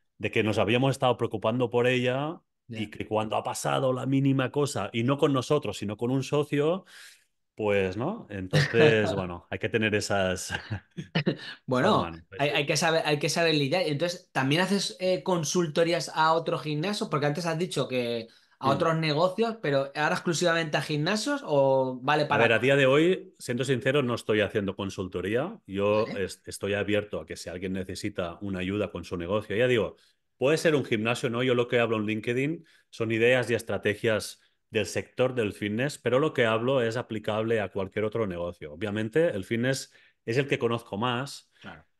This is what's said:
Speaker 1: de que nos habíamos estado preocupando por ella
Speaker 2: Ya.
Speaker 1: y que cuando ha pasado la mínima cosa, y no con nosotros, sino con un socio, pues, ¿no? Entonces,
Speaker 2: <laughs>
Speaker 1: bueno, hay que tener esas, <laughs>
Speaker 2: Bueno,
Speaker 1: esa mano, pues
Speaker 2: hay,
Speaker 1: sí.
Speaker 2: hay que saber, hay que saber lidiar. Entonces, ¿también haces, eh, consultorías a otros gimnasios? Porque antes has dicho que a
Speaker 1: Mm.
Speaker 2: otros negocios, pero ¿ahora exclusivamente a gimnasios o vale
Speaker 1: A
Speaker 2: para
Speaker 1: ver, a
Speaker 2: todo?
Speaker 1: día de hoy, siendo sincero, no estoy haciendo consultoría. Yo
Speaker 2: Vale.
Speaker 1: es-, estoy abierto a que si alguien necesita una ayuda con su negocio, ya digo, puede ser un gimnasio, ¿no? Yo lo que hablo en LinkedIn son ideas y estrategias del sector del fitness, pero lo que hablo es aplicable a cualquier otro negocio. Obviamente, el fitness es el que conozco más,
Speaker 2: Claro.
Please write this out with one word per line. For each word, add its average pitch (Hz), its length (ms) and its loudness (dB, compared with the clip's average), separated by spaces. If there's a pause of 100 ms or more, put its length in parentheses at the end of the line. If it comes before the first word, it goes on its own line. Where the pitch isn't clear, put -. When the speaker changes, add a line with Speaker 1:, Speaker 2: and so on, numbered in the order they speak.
(180)
Speaker 1:
de 104 120 -4
que 113 120 2
nos 104 160 0
habíamos 120 340 4
estado 123 260 2
preocupando 117 520 -2
por 120 160 2
ella 127 540 -2 (280)
Speaker 2:
Ya. 110 120 -8
Speaker 1:
y 104 100 -6
que - 160 -10
cuando 107 300 -2
ha 113 80 0
pasado 135 480 0
la 123 140 -4
mínima 135 460 2
cosa, 135 400 -2
y 117 120 0
no 135 140 2
con 147 140 4
nosotros, 135 460 0
sino 107 180 -6
con 120 140 -2
un 135 120 0
socio, 147 640 0 (720)
pues, 101 420 0
¿no? 175 340 -6
Entonces, 107 840 4
Speaker 2:
<laughs> - 0 -
Speaker 1:
bueno, 90 360 -6
hay 95 80 -6
que 110 100 -4
tener 107 260 2
esas, 98 580 0 (600)
<laughs> 151 260 -2 (260)
Speaker 2:
Bueno, 131 240 2
Speaker 1:
esa 165 80 4
mano, 82 300 -4
pues - 140 -6
Speaker 2:
hay, 147 60 2
Speaker 1:
sí. - 20 -2
Speaker 2:
hay 151 160 0
que 156 100 0
saber, 160 300 2
hay 151 120 2
que 160 100 -2
saber 165 260 2
lidiar. 151 320 0
Entonces, 165 460 -4
¿también 143 300 2
haces, 190 380 0
eh, 185 220 0
consultorías 170 920 0
a 160 180 4
otros 165 300 0
gimnasios? 170 460 -4
Porque 147 180 0
antes 156 200 -2
has 160 120 -2
dicho 151 300 -2
que 120 400 -4 (300)
a 131 100 -2
Speaker 1:
Mm. - 20 4
Speaker 2:
otros 160 260 2
negocios, 180 640 0
pero 139 320 0
¿ahora 156 200 0
exclusivamente 165 640 0
a 147 60 -2
gimnasios 214 600 -2
o 135 580 4
vale 147 260 2
Speaker 1:
A 147 80 2
Speaker 2:
para - 20 4
Speaker 1:
ver, 113 140 6
a 110 80 4
Speaker 2:
todo? - 0 -
Speaker 1:
día 135 160 4
de 139 100 6
hoy, 160 540 2
siendo 123 240 -4
sincero, 135 380 2
no 120 120 -2
estoy 107 260 2
haciendo 98 360 0
consultoría. 101 880 -4
Yo 104 460 2
Speaker 2:
Vale. - 40 -8
Speaker 1:
es-, 95 300 -6
estoy 101 280 -4
abierto 104 460 0
a 80 60 -10
que 85 100 -12
si - 140 -12
alguien 90 220 -6
necesita 92 680 -6
una 98 200 -6
ayuda 95 320 -2
con 87 120 -10
su 92 120 -8
negocio, 95 400 -4
ya 123 100 4
digo, 110 300 0 (420)
puede 143 180 2
ser 156 200 2
un 131 80 0
gimnasio, 117 440 0
¿no? 117 140 -2
Yo 127 140 2
lo 120 100 2
que 123 140 2
hablo 113 160 2
en 104 100 -2
LinkedIn 127 580 -2 (240)
son 110 220 -6
ideas 117 400 4
y 117 40 2
estrategias 104 840 0 (300)
del 104 160 0
sector 127 480 -2
del 107 180 0
fitness, 110 460 -4
pero 120 220 2
lo 151 120 0
que 120 140 4
hablo 120 360 2
es 113 140 -2
aplicable 110 640 -2
a 98 100 -2
cualquier 101 340 -4
otro 110 240 -2
negocio. 87 440 -8
Obviamente, 107 580 0
el 104 140 -4
fitness 127 480 -2 (320)
es 117 120 -4
el 139 100 2
que 139 140 0
conozco 117 360 -2
más, 123 540 -4 (100)
Speaker 2:
Claro. 82 240 -18 (160)